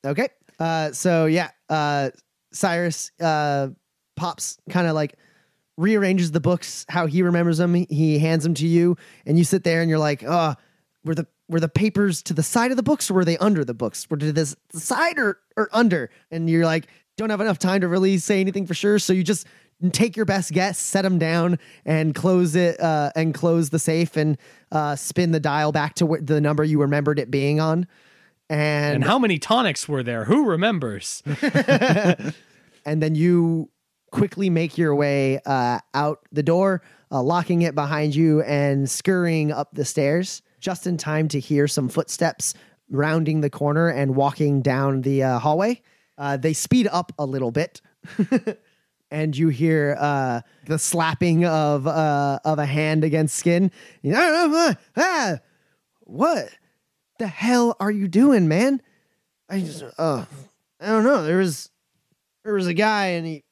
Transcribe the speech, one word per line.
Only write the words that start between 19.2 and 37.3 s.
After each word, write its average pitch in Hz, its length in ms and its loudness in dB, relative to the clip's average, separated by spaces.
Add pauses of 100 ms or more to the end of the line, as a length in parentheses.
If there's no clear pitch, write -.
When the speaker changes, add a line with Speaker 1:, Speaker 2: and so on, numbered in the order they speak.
Speaker 1:
just 175 220 -2 (460)
take 208 240 0
your 214 100 0
best 190 260 -2
guess, 185 280 0
set 196 260 -2
'em 185 140 2
down, 165 400 0 (260)
and 156 300 0
close 180 400 2
it, 175 240 2
uh, 151 360 0
and 160 200 0
close 165 340 2
the 160 80 -2
safe, 160 400 -2
and, 151 220 0 (320)
uh, 147 240 -2
spin 170 360 -2
the 160 80 0
dial 151 320 0
back 151 220 -2
to 175 140 0
wh-, 156 180 -2
the 147 160 2
number 151 220 2
you 151 180 2
remembered 147 380 0
it 120 100 -6
being 143 300 0
on. 160 260 0 (640)
And 147 460 0
Speaker 2:
And 143 80 0
how 208 160 2
many 208 180 2
tonics 214 500 -2
were 143 140 -4
there? 117 240 -4
Who 254 200 2
remembers? 165 800 -2
Speaker 1:
<laughs> 180 1080 0 (520)
And 156 180 -2
then 156 120 0
you 165 540 2 (440)
quickly 196 360 0
make 165 280 -2
your 156 180 2
way, 139 500 0
uh, 120 340 0 (140)
out 147 260 -2 (120)
the 147 100 -2
door, 180 400 2 (300)
uh, 135 100 -2
locking 170 420 2